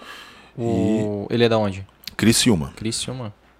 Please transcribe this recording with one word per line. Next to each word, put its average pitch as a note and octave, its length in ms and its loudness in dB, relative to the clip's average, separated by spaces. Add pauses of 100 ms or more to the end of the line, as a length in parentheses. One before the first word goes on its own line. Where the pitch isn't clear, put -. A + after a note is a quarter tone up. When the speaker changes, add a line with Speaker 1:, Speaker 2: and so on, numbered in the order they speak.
(560)
Speaker 1:
O G#2+ 760 0
Speaker 2:
E - 40 -4
Speaker 1:
ele A#2 100 4
é A#2 40 4
da A2+ 100 2
onde? G2 280 -4 (300)
Speaker 2:
Criciúma. G2+ 600 4
Speaker 1:
Criciúma. A2+ 580 -8 (260)